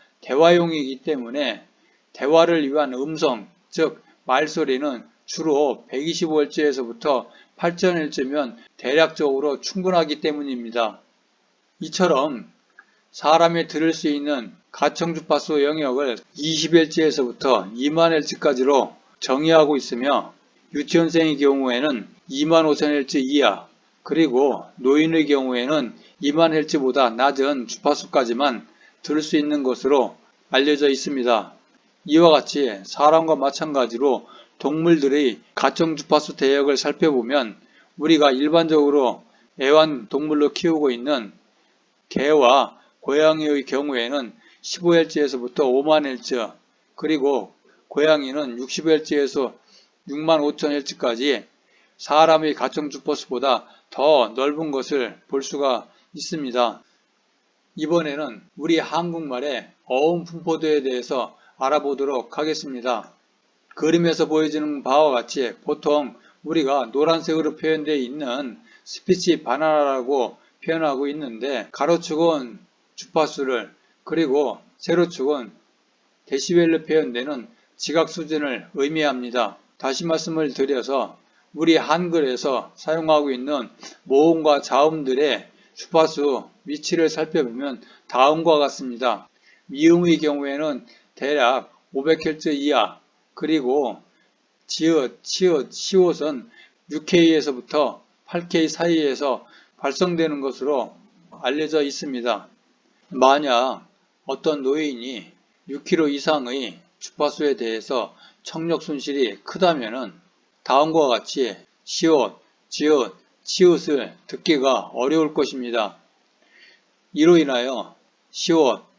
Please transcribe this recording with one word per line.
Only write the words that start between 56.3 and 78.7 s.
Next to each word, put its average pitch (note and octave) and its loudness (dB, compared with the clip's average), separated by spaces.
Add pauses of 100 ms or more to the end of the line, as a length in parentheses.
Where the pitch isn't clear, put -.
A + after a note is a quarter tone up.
이번에는 D3+ -4 (140)
우리 D#3+ 0
한국말의 D3 -6 (140)
어음 D#3 0
분포도에 D#3+ -2
대해서 B2+ -6 (180)
알아보도록 C#3 -2
하겠습니다. C3 -6 (600)
그림에서 E3 2
보여지는 D3+ -2
바와 C#3 4
같이 A#2 -4
보통 D3 -2 (260)
우리가 C#3 -2
노란색으로 D#3 0
표현되어 D3+ -2
있는 C3 -6 (260)
스피치 - -2
바나나라고 C#3 0 (280)
표현하고 D3+ -2
있는데, C3 -8
가로축은 D#3 -2 (380)
주파수를, C3+ -4 (300)
그리고 C#3+ -2 (200)
세로축은 D3 -2 (720)
데시벨로 D#3+ 2
표현되는 C3+ -2 (300)
지각 D#3+ -2
수준을 D3 -6